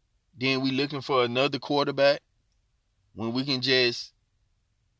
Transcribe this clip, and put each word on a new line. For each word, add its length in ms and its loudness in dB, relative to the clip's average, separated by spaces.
Then 240 0
we 100 0
looking 300 -2
for 220 2
another 360 0
quarterback 640 2
when 160 -6
we 140 -4
can 160 -4
just 500 0